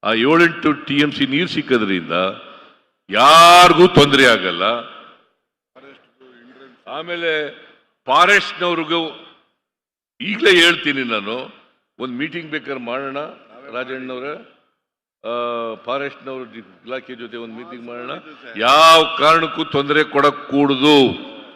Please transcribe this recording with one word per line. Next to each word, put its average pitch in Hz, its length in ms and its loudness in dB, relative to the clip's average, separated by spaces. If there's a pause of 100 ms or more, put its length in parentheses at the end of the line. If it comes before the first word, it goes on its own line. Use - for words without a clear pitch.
ಆ 107 100 -2
ಏಳೆಂಟು 156 600 0
ಟಿ 139 240 -6
ಎಂ 147 140 0
ಸಿ 139 160 -4
ನೀರು 151 200 -4
ಸಿಕ್ಕೋದ್ರಿಂದ 104 640 -4 (960)
ಯಾರಿಗೂ 170 760 6
ತೊಂದರೆ 139 380 4
ಆಗಲ್ಲ. 92 380 0 (2250)
ಆಮೇಲೆ 160 680 -6 (500)
ಫಾರೆಸ್ಟ್ನವ್ರಿಗೂ 170 1120 0 (1000)
ಈಗಲೇ 190 440 2
ಹೇಳ್ತೀನಿ 147 380 -2
ನಾನು, 110 300 -6 (680)
ಒಂದು 127 140 -10
ಮೀಟಿಂಗ್ 156 380 -10
ಬೇಕಾದ್ರೆ 139 280 -10
ಮಾಡೋಣ 135 400 -10 (540)
ರಾಜಣ್ಣನವ್ರೆ, 131 600 -12 (960)
ಆ, 117 540 -8
ಫಾರೆಸ್ಟ್ನವ್ರ 131 760 -12
ಇಲಾಖೆ 120 580 -16
ಜೊತೆ 117 220 -18
ಒಂದು 113 180 -16
ಮೀಟಿಂಗ್ 120 300 -20
ಮಾಡೋಣ. 120 260 -16 (460)
ಯಾವ 156 600 4
ಕಾರಣಕ್ಕೂ 160 460 0
ತೊಂದರೆ 147 400 -2
ಕೊಡಕ್ 143 460 -2
ಕೂಡುದು. 139 840 2 (220)